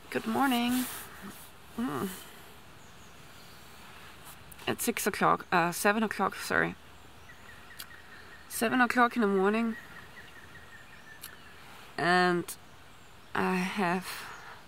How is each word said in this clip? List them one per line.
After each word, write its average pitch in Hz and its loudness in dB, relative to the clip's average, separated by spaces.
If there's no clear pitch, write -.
Good 247 -4
morning. 247 2
Mm. 247 -2
It's - -2
six - 0
o'clock, 170 2
uh, 175 4
seven 208 2
o'clock, 202 0
sorry. - 2
Seven 240 2
o'clock 240 6
in 240 2
the 202 6
morning. 208 4
And 180 4
I 185 2
have 185 0